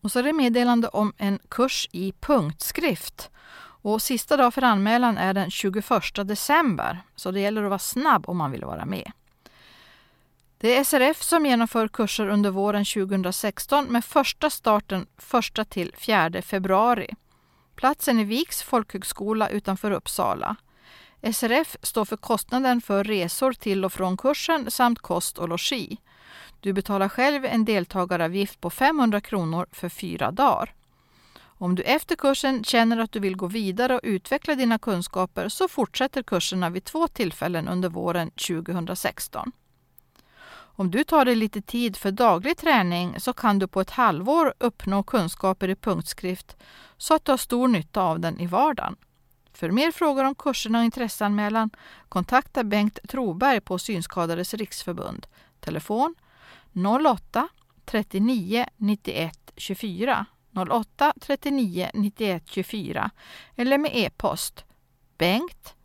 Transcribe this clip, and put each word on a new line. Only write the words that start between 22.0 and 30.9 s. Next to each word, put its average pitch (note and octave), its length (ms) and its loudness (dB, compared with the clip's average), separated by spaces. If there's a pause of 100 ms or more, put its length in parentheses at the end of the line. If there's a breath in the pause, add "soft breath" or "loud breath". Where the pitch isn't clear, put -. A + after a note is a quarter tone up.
för G#3+ 120 -6
kostnaden B3 640 0
för G3+ 240 0
resor G#3 480 0
till G3 320 -2
och F#3 80 -2
från F#3 240 -2
kursen C#4+ 540 0
samt A#3+ 280 2
kost - 400 -4
och E3+ 100 -4
logi. G3 500 -4 (640 loud breath)
Du G3 120 -2
betalar G3 360 0
själv C4+ 360 2
en A3+ 200 2
deltagaravgift F#3 960 -2
på F3 100 -4
femhundra B3+ 500 2
kronor E3+ 520 -2
för - 160 -8
fyra E3+ 420 -4
dagar. A#3 440 0 (840 soft breath)